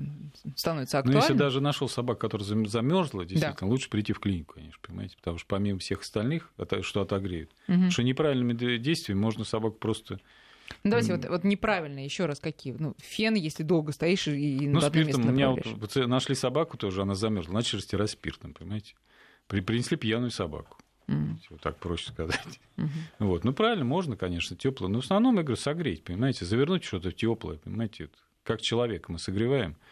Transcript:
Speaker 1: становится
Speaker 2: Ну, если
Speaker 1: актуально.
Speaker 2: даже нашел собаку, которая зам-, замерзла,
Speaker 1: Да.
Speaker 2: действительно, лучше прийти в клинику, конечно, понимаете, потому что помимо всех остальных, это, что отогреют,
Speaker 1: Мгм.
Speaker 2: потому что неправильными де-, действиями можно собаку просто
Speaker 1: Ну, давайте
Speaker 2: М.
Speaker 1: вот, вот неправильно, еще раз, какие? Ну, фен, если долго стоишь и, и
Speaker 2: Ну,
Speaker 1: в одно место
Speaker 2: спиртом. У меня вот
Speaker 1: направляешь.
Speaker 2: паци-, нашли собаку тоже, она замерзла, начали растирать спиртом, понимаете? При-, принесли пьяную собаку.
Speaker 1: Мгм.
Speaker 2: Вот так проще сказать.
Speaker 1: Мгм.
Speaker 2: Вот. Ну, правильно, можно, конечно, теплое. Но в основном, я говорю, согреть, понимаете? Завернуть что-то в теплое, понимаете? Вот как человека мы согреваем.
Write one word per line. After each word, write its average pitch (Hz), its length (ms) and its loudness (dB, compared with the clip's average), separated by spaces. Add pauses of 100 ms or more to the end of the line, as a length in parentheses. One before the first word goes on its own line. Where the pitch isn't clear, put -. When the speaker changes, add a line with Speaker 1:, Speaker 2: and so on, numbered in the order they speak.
(560)
Speaker 1:
становится 147 480 -2
Speaker 2:
Ну, 123 80 4
если 143 80 8
Speaker 1:
актуально. 302 160 6 (100)
Speaker 2:
даже 135 160 0
нашел 143 280 0
собаку, 123 300 -2
которая 104 280 -2
зам-, 107 200 2
замерзла, 120 560 0
Speaker 1:
Да. 85 60 -8
Speaker 2:
действительно, 87 400 0
лучше 131 200 0
прийти 104 240 0
в - 60 -4
клинику, 90 360 -2
конечно, 78 260 -18
понимаете, 95 360 -10
потому 85 200 -4
что - 100 -12
помимо 98 320 0
всех 92 220 -6
остальных, 131 560 -4
это, - 260 -2
что - 180 -2
отогреют, 92 500 -2 (160)
Speaker 1:
Мгм. 185 100 4
Speaker 2:
потому 180 140 6
что 127 120 2
неправильными 127 500 2
де-, 120 260 2
действиями 120 400 0
можно 110 260 2
собаку 110 320 -2
просто 104 420 -4 (640)
Speaker 1:
Ну, 202 80 2
давайте 226 220 2
Speaker 2:
М. 156 80 -2
Speaker 1:
вот, - 80 -8
вот 175 160 0
неправильно, 180 580 0
еще 175 240 -2
раз, 147 140 -4
какие? 143 360 -6
Ну, 151 220 -2
фен, 220 360 0
если 156 280 -2
долго 156 300 2
стоишь 175 340 0
и, 143 300 0
и 143 100 0
Speaker 2:
Ну, 143 140 4
Speaker 1:
в - 20 6
одно 151 160 4
место 151 140 4
Speaker 2:
спиртом. 120 160 4
У 127 40 6
меня 135 180 4
вот 127 140 0
Speaker 1:
направляешь. 110 160 -6
Speaker 2:
паци-, 123 260 0
нашли 127 280 2
собаку 139 420 0
тоже, 98 240 -2
она 98 140 2
замерзла, 95 380 0
начали 107 260 0
растирать 101 320 0
спиртом, - 420 -10
понимаете? 98 420 -10 (520)
При-, 98 140 0
принесли 120 360 0
пьяную 113 320 0
собаку. 76 480 -6 (300)
Speaker 1:
Мгм. 76 320 -2 (100)
Speaker 2:
Вот 80 120 -18
так 76 160 -4
проще 85 340 -6
сказать. - 480 -6 (160)
Speaker 1:
Мгм. 156 160 -2 (280)
Speaker 2:
Вот. 92 260 2
Ну, 131 80 2
правильно, 214 320 2
можно, 143 320 0
конечно, 87 400 -4
теплое. 135 320 -2
Но 107 100 0
в 131 60 -4
основном, 220 320 4
я 170 60 2
говорю, 123 120 0
согреть, 143 480 -2
понимаете? 117 420 0
Завернуть 139 380 2
что-то 90 280 -4
в - 40 -6
теплое, 107 420 -2
понимаете? 98 480 -8
Вот - 80 -16 (300)
как 113 180 -2
человека 117 500 -2
мы 85 80 -6
согреваем. 107 580 0 (140)